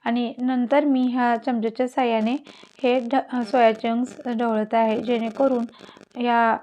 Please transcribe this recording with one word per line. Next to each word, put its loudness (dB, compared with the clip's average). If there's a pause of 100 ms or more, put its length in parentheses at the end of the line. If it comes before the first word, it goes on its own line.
आणि -2
नंतर 2
मी 2
ह्या 2 (100)
चमच्याच्या -2
साहाय्याने 0 (460)
हे 2
ढ-, 2 (120)
अ, -4
सोया 4
चंक्स -4 (100)
ढवळत -2
आहे, 2
जेणेकरून 0 (560)
या 2